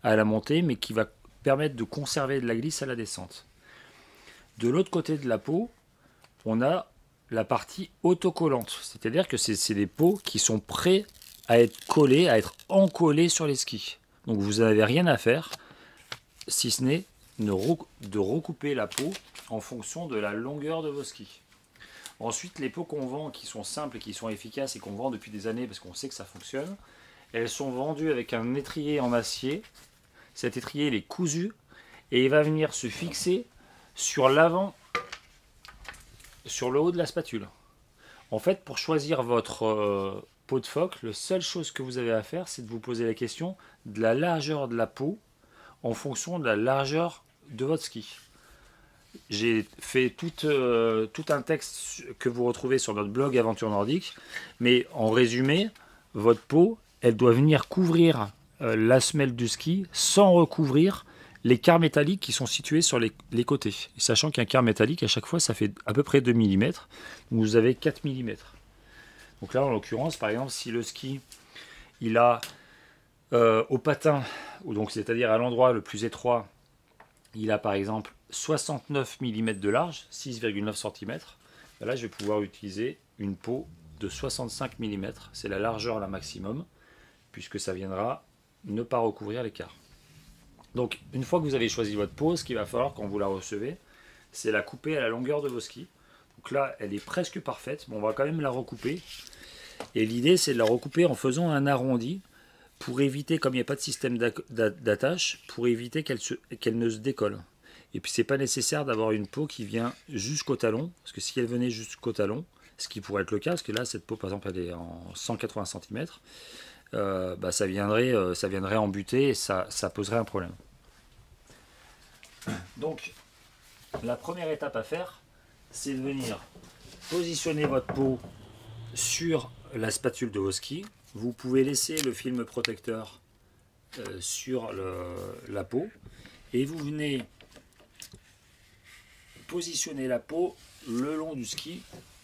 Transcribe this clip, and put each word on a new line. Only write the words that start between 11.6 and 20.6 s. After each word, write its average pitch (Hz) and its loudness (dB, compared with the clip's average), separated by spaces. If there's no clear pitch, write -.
être - 4
collées, 151 6
à 117 8
être - 0
encollées 175 6
sur 160 0
les 143 0
skis. - -6
Donc 113 0
vous 101 0
n'avez 107 8
rien 139 4
à 147 6
faire, 127 2
si - -2
ce - -2
n'est 151 2
ne 107 0
rec-, 110 0
de 101 -4
recouper 143 -2
la 113 0
peau 139 -4
en 113 -6
fonction 127 -10
de 131 -6
la 104 -2
longueur 147 -6